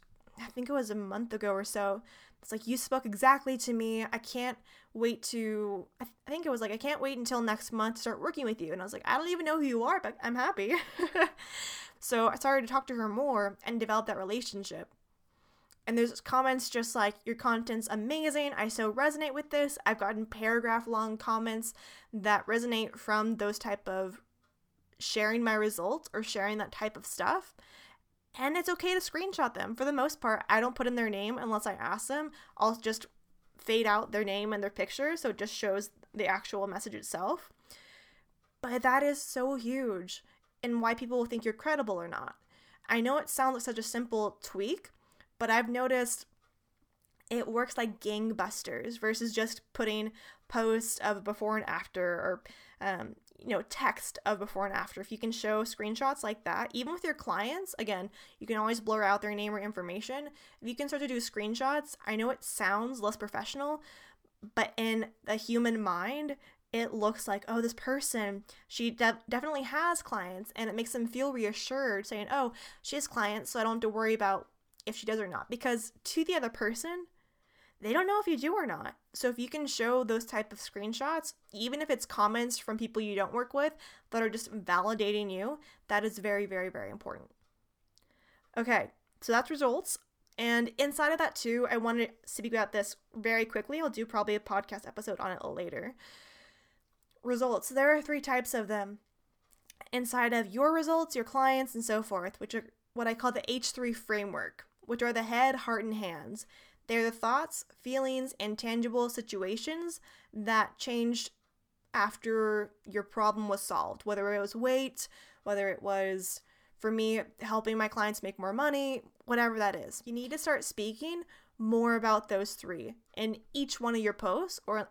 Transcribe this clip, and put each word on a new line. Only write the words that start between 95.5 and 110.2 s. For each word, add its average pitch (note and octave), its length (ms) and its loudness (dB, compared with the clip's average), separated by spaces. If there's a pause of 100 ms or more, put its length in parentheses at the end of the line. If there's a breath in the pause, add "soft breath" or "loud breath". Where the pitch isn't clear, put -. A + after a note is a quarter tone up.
Results. A#3+ 460 0
There C#4 260 6
are D4+ 60 2
three D4 200 -2
types B3+ 320 0
of A3 140 0
them G#3 320 -4 (920)
inside B3 400 2
of A3 220 2
your C#4+ 180 6
results, D#4+ 440 2
your A#3 100 0
clients, C4 480 4
and A#3 100 -4
so A3 200 0
forth, F#3+ 360 -4
which G#3 140 -8
are A3+ 160 -6 (240)
what A#3 140 -2
I A3+ 80 2
call A#3+ 160 2
the - 200 -4
H B3 200 -2
three A#3+ 220 -2
framework, G3+ 720 -4 (140)
which A#3 200 -4
are A#3+ 100 2
the A3+ 120 0
head, B3 320 4
heart, A3+ 280 -2
and A3 120 -2
hands. G3 500 -8 (420 loud breath)
They're A3+ 160 2
the A#3 60 2
thoughts, A#3+ 560 0 (160)
feelings, C4 580 -2
and G#3+ 200 -2
tangible A#3 500 2
situations A#3 920 -4 (320 loud breath)